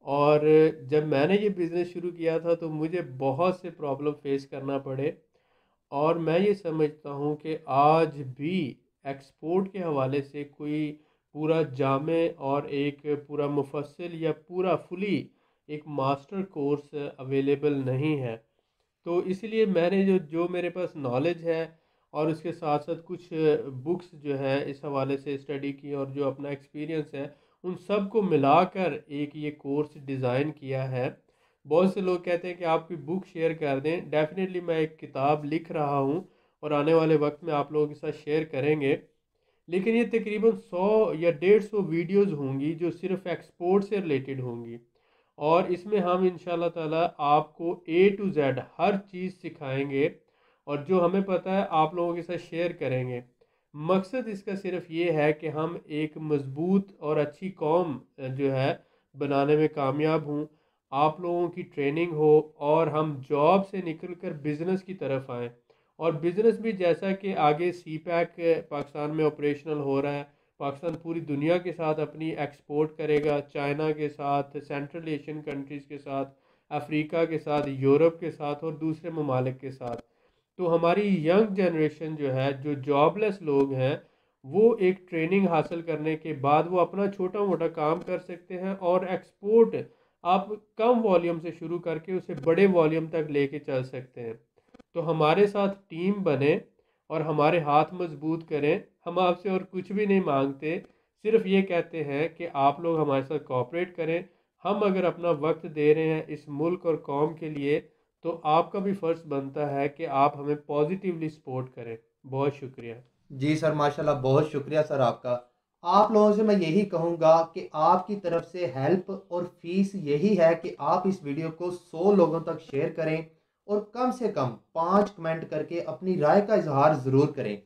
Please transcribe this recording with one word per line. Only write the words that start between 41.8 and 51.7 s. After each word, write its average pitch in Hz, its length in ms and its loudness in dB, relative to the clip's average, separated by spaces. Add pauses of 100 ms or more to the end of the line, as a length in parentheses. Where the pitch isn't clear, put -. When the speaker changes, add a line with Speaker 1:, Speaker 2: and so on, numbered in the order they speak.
Speaker 1:
होंगी 143 420 -2
जो 165 160 -2
सिर्फ 185 360 -6
एक्सपोर्ट 180 580 0
से 202 160 -2
रिलेटेड 135 400 -4
होंगी 117 380 -8 (600)
और 175 340 4
इसमें 208 260 -2
हम 180 280 2
इंशाल्लाह 175 420 -2
ताला 165 340 -2 (180)
आपको 165 680 0
A 180 280 6
to 196 200 -2
Z 131 260 0 (160)
हर 196 180 2
चीज़ 185 360 -8
सिखाएंगे 139 840 -2 (520)
और 143 180 -6
जो 185 160 2
हमें 180 220 2
पता 185 300 -2
है 196 180 0